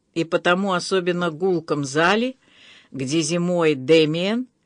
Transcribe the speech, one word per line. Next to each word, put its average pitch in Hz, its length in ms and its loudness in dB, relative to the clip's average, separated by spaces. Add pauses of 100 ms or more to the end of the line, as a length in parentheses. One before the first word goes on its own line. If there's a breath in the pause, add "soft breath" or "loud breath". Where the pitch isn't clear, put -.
(140)
и 165 80 -2
потому 180 500 0
особенно 175 600 -2
гулком 160 520 -2
зале, 185 520 0 (560 soft breath)
где 135 300 -2
зимой 170 520 0
Дэмиен 160 720 2 (200)